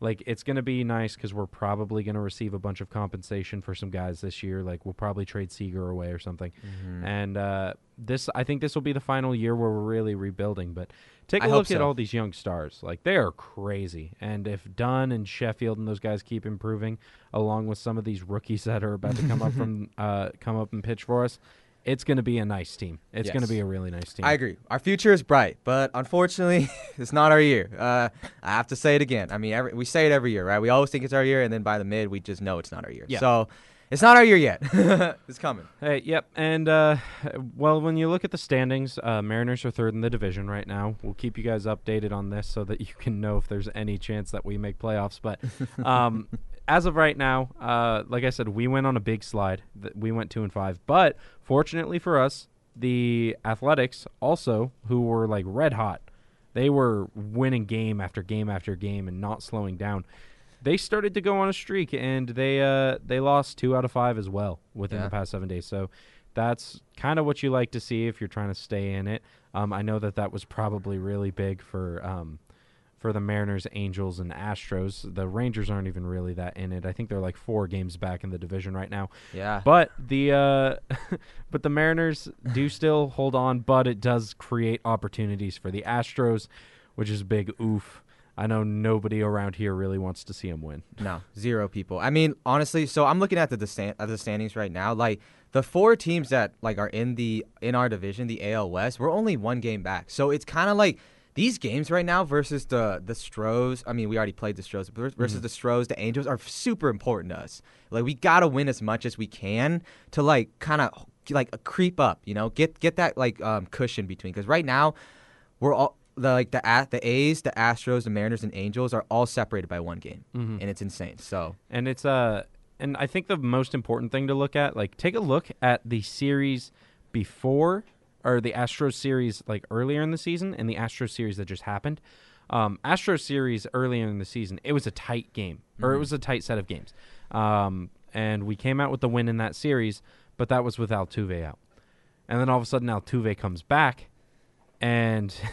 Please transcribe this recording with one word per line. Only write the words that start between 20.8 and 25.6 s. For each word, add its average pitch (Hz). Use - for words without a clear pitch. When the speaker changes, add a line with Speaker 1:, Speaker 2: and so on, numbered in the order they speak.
Speaker 1:
pitch 113
for 123
us, 120
it's 131
gonna 131
be 120
a 107
nice 98
team. 82
It's 110
gonna 127
Speaker 2:
Yes. 110
Speaker 1:
be 110
a 101
really 95
nice 87
team. -
Speaker 2:
I 147
agree. 123
Our 131
future 196
is 170
bright, 120